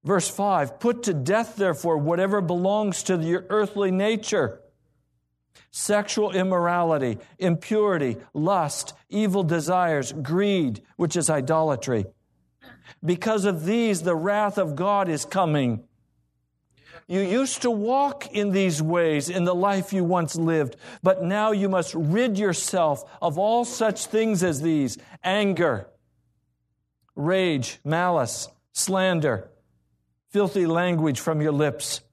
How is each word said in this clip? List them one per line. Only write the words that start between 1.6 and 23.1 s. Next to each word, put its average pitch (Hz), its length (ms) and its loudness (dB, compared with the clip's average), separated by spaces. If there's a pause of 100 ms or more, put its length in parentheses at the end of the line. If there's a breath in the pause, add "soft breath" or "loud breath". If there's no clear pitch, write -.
whatever 180 440 0
belongs 185 600 0
to 185 140 0
your 170 320 -2
earthly 202 420 0
nature. 202 680 0 (1080 soft breath)
Sexual 208 640 0
immorality, 170 880 0 (180 loud breath)
impurity, 175 800 0 (160 loud breath)
lust, 160 600 -2 (160 soft breath)
evil 202 340 0
desires, 160 720 0
greed, 160 680 0 (140 soft breath)
which 165 200 -2
is 165 140 0
idolatry. 139 760 0 (1000 loud breath)
Because 196 400 0
of 170 200 0
these, 214 360 2
the 170 140 0
wrath 202 420 0
of 160 180 -2
God 196 320 2
is 156 180 -2
coming." 147 640 0 (1200 loud breath)
You 180 120 -2
used 254 420 -2
to 247 100 2
walk 247 600 -2
in 208 200 0
these 185 300 2
ways 160 480 0
in 175 140 -2
the 180 120 2
life 196 380 0
you 185 100 0
once 170 320 0
lived, 160 420 0 (260 loud breath)
but 185 180 4
now 208 300 0
you 202 180 0
must 185 240 -2
rid 190 460 0
yourself 170 640 0 (180 loud breath)